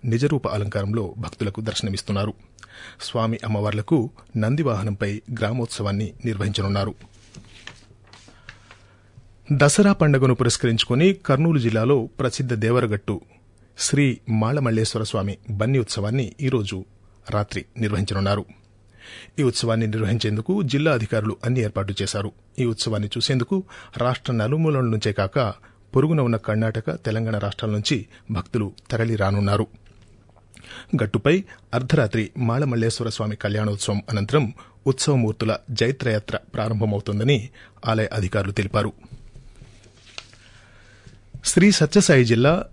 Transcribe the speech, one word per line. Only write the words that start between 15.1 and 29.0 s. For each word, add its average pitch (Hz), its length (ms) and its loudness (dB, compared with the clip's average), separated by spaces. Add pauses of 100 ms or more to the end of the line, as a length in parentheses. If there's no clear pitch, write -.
బన్ని 110 280 2
ఉత్సవాన్ని 110 600 -2
ఈ 135 80 -2
రోజు 101 360 -2 (460)
రాత్రి 104 340 -2 (140)
నిర్వహించనున్నారు. 101 680 0 (960)
ఈ 151 40 0
ఉత్సవాన్ని 113 440 0
నిర్వహించేందుకు 110 760 0
జిల్లా 143 300 2
అధికారులు 107 520 -2
అన్ని 123 160 0
ఏర్పాట్లు 98 420 -2
చేశారు. 98 300 -4 (260)
ఈ 131 60 0
ఉత్సవాన్ని 107 440 -2
చూసేందుకు 127 560 -2 (320)
రాష్ట్ర 123 360 -2
నలుమూలల 135 520 2
నుంచే 110 280 0
కాక 104 420 0 (420)
పొరుగున 151 240 4
ఉన్న 120 160 2
కర్ణాటక, 110 580 -2
తెలంగాణ 110 440 -4
రాష్ట్రాల 101 340 -4
నుంచి 104 340 -2 (240)
భక్తులు 101 420 -2 (180)
తరలి 113 260 0